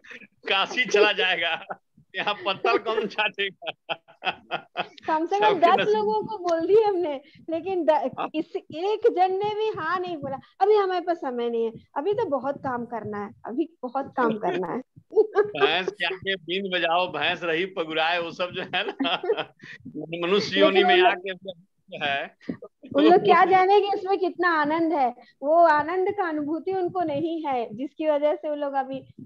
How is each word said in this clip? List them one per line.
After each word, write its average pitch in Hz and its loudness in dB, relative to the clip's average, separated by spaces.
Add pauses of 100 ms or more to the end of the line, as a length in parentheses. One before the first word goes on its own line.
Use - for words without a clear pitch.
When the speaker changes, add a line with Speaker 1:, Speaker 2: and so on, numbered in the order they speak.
(480)
Speaker 1:
काशी 196 0
चला 208 4
जाएगा, 175 -2 (520)
यहाँ 202 -2
पत्तल 196 0
कौन 220 -2
छाटेगा? 190 -6 (1080)
Speaker 2:
कम 320 -2
से 381 -2
कम 427 4
Speaker 1:
सबके 403 2
Speaker 2:
दस 339 6
Speaker 1:
नसीब 427 2
Speaker 2:
लोगों 427 0
को 427 -10
बोल 330 -2
दिए 415 6
हमने, 349 -2 (300)
लेकिन 339 -4
द-, 294 4
Speaker 1:
हाँ। 277 -2
Speaker 2:
इस 311 -6
एक 370 -2
जन 370 2
ने 415 -2
भी 415 -4
हाँ 339 -2
नहीं 359 -6
बोला। 277 -8 (240)
"अभी 403 6
हमारे 370 2
पास 339 -2
समय 247 -4
नहीं 226 0
है, 220 -4 (240)
अभी 320 -2
तो 440 -2
बहुत 277 -4
काम 240 -6
करना 208 -8
है, 202 -12 (120)
अभी 277 -4 (140)
बहुत 269 -6
काम 226 0
करना 180 -2
है।" 240 -6 (280)
<laughs> - - (280)
Speaker 1:
भैंस 370 0
के - -6
आगे 190 -4
बीन 180 -4
बजाओ, 170 2
भैंस 156 -4
रही 170 0
पगुराए, 165 -2
वो 165 -6
सब 180 -4
जो 180 -8
है 190 -4
ना, - -2
<laughs> 170 -6
मनुष्य 190 2
Speaker 2:
लेकिन 196 4
Speaker 1:
योनि 208 6
में 359 6
Speaker 2:
उन - 6
लोग 180 6
Speaker 1:
आके 370 0 (760)
है। 143 -4 (600)
Speaker 2:
उन 294 6
लोग 359 8
क्या 359 6
Speaker 1:
<laughs> 349 4
Speaker 2:
जानेंगे 381 6 (100)
इसमें 392 -2
कितना 349 -2
आनंद 320 0
है, 254 0 (280)
वो 330 6
आनंद 330 2
का 392 -2
अनुभूति 311 -4
उनको 359 -2
नहीं 320 -4
है, 240 -4
जिसकी 302 -4
वजह 294 2
से 302 -6
वो 294 -4
लोग 285 -6
अभी 269 -6 (120)